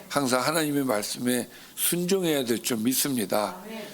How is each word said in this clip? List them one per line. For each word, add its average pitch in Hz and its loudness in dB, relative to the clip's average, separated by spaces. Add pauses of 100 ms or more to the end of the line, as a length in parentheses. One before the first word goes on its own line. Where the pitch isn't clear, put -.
항상 127 2
하나님의 147 0
말씀에 120 0 (260)
순종해야 175 2
될 113 0
줄 120 -2
믿습니다. 107 0 (320)